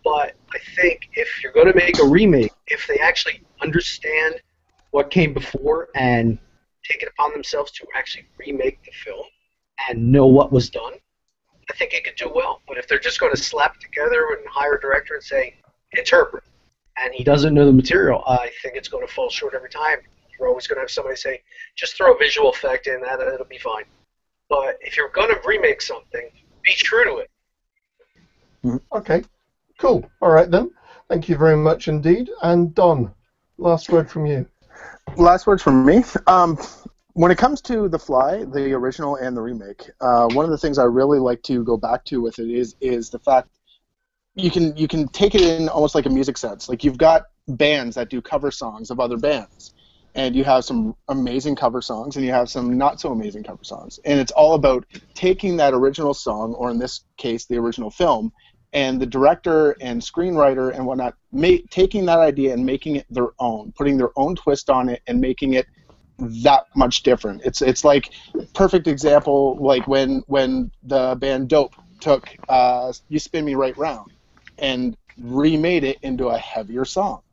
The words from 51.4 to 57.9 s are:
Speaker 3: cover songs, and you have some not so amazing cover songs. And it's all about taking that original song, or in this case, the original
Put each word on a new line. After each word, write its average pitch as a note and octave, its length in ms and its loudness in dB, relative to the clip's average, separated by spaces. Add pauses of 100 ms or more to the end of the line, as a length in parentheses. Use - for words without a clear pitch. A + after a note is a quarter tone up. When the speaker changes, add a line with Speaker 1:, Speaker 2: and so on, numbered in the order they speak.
Speaker 3:
cover B2 260 -2
songs, A#2+ 340 -10
and C3+ 80 -4
you B2+ 80 -2
have B2 160 0
some B2 300 -4
not C3+ 220 0
so D#3 120 -6
amazing G#2+ 300 -8
cover - 220 -18
songs. - 400 -18
And C#3+ 160 0
it's B2+ 120 -6
all D#3+ 220 6
about C#3 320 2 (280)
taking F#3 440 -2
that C#3 160 4
original C#3 400 0
song, A2+ 400 -6
or B2 160 -6
in A#2 80 -4
this B2+ 220 -6 (160)
case, A#2 300 -6
the A#2+ 120 -4
original A#2 320 -4